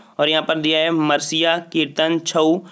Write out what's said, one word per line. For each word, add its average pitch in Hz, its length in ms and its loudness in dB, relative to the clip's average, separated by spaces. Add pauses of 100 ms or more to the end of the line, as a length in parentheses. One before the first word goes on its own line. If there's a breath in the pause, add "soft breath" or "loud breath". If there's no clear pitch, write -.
(180 loud breath)
और 151 100 0
यहाँ 156 140 0
पर 160 160 -2
दिया 156 200 0
है 160 120 0
मरसिया, 160 680 0
कीर्तन, 160 600 -2
छऊ 165 420 0 (120)